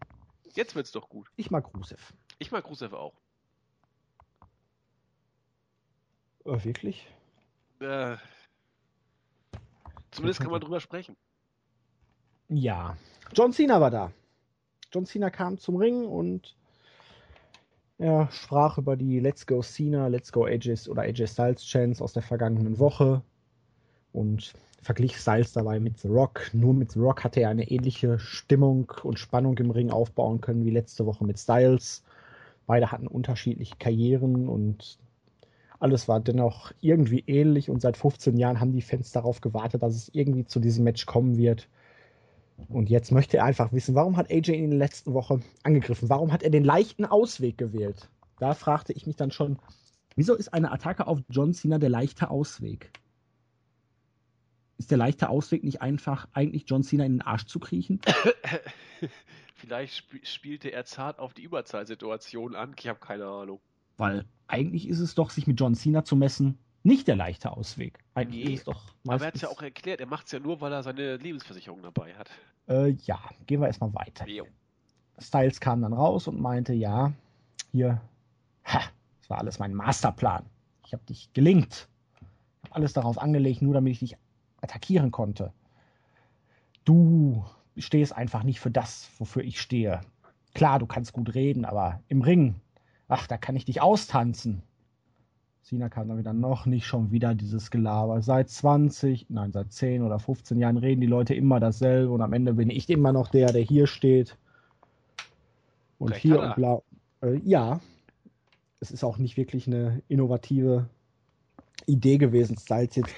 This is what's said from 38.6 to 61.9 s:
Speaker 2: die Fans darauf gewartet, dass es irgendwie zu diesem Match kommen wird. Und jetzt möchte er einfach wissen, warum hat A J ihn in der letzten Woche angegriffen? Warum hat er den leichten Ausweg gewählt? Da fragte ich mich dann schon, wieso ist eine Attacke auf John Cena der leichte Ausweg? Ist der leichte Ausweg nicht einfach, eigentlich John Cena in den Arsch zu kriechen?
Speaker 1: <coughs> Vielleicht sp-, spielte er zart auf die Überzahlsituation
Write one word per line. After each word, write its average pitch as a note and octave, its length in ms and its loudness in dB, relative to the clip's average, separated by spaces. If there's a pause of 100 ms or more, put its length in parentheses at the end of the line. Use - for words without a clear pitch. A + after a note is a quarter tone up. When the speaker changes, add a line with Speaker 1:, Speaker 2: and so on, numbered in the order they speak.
Speaker 2:
die B2+ 80 0
Fans - 300 -6
darauf A#2+ 300 -2
gewartet, A2+ 400 -4
dass A#2 140 0
es A2+ 180 -10
irgendwie C3+ 320 0
zu - 140 -4
diesem A#2 240 2
Match A#2 220 0
kommen A#2+ 320 2
wird. A#2 300 2 (1040)
Und A2+ 200 -2
jetzt A#2 220 4
möchte C3+ 260 4
er A2+ 80 4
einfach B2 280 2
wissen, B2+ 220 0
warum F3 200 4
hat F3 140 0
A D#3+ 60 -2
J E3 140 2
ihn D#3+ 160 0
in D3+ 60 0
der C#3+ 80 2
letzten C#3 340 -2
Woche C3 260 0 (240)
angegriffen? B2 460 2
Warum D3 220 2
hat E3 120 0
er D#3 80 2
den D3 120 6
leichten F3+ 400 4
Ausweg G#3 540 0
gewählt? G#2 520 -6 (300)
Da C3+ 140 0
fragte - 400 -2
ich - 140 -10
mich D3+ 80 -6
dann C#3 160 -4
schon, C#3+ 260 -2 (580)
wieso G#3+ 200 4
ist - 180 -10
eine D#3+ 180 0
Attacke - 360 -4
auf D3+ 120 -2 (100)
John C#3+ 240 2
Cena D#3 260 0
der C#3+ 100 4
leichte B2+ 400 -2
Ausweg? B2 600 -6 (1900)
Ist - 140 -6
der C#3 60 4
leichte B2 320 0
Ausweg D3+ 340 -2
nicht C#3 180 -6
einfach, C#3 520 -6
eigentlich D3 340 -2
John C3+ 160 0
Cena C#3+ 220 0
in C3 80 0
den B2+ 80 0
Arsch - 260 -6
zu - 120 -10
kriechen? F#3 460 -4
Speaker 1:
<coughs> - 1500 -4
Vielleicht A#2+ 420 -12
sp-, - 280 -18
spielte D3 460 -12
er B2 140 -10
zart C#3 340 -12
auf C3 140 -12
die - 100 -20
Überzahlsituation A2+ 1120 -10